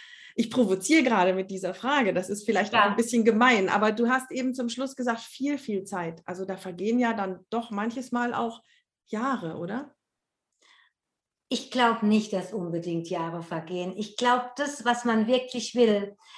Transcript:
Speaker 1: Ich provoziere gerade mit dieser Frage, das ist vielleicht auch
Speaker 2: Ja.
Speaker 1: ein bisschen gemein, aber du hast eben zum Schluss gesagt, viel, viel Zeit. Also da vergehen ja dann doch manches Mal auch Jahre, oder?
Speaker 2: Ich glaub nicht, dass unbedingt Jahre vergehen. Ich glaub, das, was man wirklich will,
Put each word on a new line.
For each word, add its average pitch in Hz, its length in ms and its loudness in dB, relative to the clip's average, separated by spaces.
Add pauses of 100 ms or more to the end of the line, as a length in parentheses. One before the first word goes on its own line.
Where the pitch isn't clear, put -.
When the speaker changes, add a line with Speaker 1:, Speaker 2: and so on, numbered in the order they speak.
(360)
Speaker 1:
Ich 226 160 0
provoziere 247 520 4
gerade 190 300 4
mit 190 160 -2
dieser 185 240 -6
Frage, 247 400 0
das 185 160 -2
ist 202 160 -6
vielleicht 214 300 0
auch 220 40 6
Speaker 2:
Ja. 202 100 6
Speaker 1:
ein 202 80 -2
bisschen 233 280 2
gemein, 220 440 6
aber 220 220 4
du 233 180 2
hast 254 220 0
eben 254 220 -2
zum 247 160 -4
Schluss 262 260 -6
gesagt, 233 260 -4
viel, 277 360 -4
viel 202 280 -4
Zeit. 170 400 -6
Also 180 200 -8
da 190 120 -6
vergehen 190 420 -2
ja 233 140 2
dann 190 360 -6
doch 233 220 -6
manches 226 400 -6
Mal 240 220 -2
auch 226 280 -4 (460)
Jahre, 214 500 -4
oder? 202 380 -8 (1500)
Speaker 2:
Ich - 220 -6
glaub 233 320 2
nicht, 214 300 2
dass 185 200 -4
unbedingt 170 560 -4
Jahre 165 340 -4
vergehen. 180 520 -8
Ich 214 220 -8
glaub, 247 380 0
das, 285 280 -4
was 240 220 0
man 220 220 4
wirklich 254 480 0
will, 208 420 4 (200)